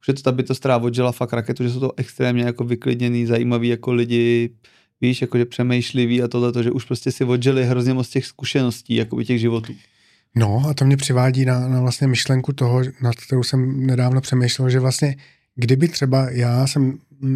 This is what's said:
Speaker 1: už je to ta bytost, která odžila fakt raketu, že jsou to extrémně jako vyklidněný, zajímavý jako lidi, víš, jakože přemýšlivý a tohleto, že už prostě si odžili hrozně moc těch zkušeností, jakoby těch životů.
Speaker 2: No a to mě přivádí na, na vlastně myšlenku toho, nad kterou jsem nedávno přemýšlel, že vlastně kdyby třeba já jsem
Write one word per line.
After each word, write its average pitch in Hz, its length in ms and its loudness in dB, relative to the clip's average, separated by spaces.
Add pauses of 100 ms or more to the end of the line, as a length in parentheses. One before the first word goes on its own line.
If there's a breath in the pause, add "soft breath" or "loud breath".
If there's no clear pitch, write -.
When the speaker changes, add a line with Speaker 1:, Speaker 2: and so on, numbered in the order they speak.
Speaker 1:
už - 60 -8
je 135 60 0
to 135 80 -6
ta 131 100 0
bytost, 127 280 -2
která 131 180 2
odžila 123 340 0
fakt 120 220 -6
raketu, 117 300 -4
že 120 60 -2
jsou 123 100 -6
to 127 180 -2
extrémně 123 460 -2
jako 120 200 -4
vyklidněný, 120 600 -2
zajímavý 117 420 0
jako 120 260 -2
lidi, 120 560 2 (520 soft breath)
víš, 123 200 0
jakože 123 240 0
přemýšlivý 123 800 0
a 120 40 -2
tohleto, 120 360 0
že 120 80 0
už 120 140 -4
prostě 123 260 -4
si - 120 -2
odžili 127 420 2
hrozně 123 280 2
moc 127 160 -2
těch 131 160 -4
zkušeností, 123 720 -4
jakoby 113 300 -2
těch 123 140 0
životů. 113 340 -2 (600 soft breath)
Speaker 2:
No 113 340 2
a 147 40 0
to 139 120 0
mě 135 120 4
přivádí 131 480 2
na, 127 220 0
na 127 140 2
vlastně 127 260 0
myšlenku 127 460 0
toho, 127 280 2 (200)
nad 120 140 0
kterou - 280 -2
jsem 131 420 0
nedávno 127 360 2
přemýšlel, 127 480 0
že 127 100 4
vlastně 131 360 0 (400 loud breath)
kdyby 131 320 2
třeba 135 420 0
já 123 380 2
jsem 135 300 0 (380)